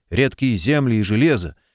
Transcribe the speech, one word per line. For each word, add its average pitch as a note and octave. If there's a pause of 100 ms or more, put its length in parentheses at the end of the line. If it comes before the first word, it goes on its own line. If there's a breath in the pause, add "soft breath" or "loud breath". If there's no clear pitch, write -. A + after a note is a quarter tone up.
(100)
редкие B2+
земли B2
и G#2+
железо. G#2+ (180)